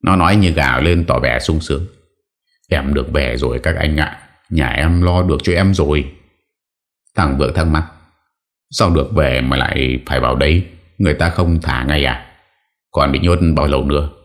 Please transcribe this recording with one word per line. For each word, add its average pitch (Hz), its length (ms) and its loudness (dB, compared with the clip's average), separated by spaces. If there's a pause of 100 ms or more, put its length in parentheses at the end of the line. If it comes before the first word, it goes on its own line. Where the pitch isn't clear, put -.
Nó 92 120 4
nói 90 200 4
như 95 140 4
gào 69 300 0
lên 85 240 2
tỏ 64 140 0
vẻ 62 220 -2
sung 80 200 0
sướng: 76 260 -4 (840)
"Em 69 240 -2
được 67 180 -4
về 65 240 -2
rồi 62 260 -4
các 85 140 -2
anh 76 200 0
ạ, 73 240 -4 (300)
nhà 73 180 0
em 82 340 2
lo 90 200 2
được 87 200 0
cho 87 100 0
em 95 220 2
rồi." 73 380 0 (1040)
Thằng 71 220 0
Vượng 67 160 -2
thắc 82 120 0
mắc: 78 180 0 (880)
"Sao 98 200 0
được 76 240 0
về 65 260 0
mà 65 160 0
lại 64 500 -2
phải 65 140 -2
vào 62 160 0
đây? 78 300 2 (320)
Người 82 160 2
ta 82 160 0
không 82 320 0
thả 62 220 -4
ngay 73 200 -2
à?" 62 220 -4 (640)
"Còn 69 220 0
bị 71 60 0
nhốt 87 200 2 (180)
bao 71 100 0
lâu 69 180 0
nữa?" 71 260 -2 (140)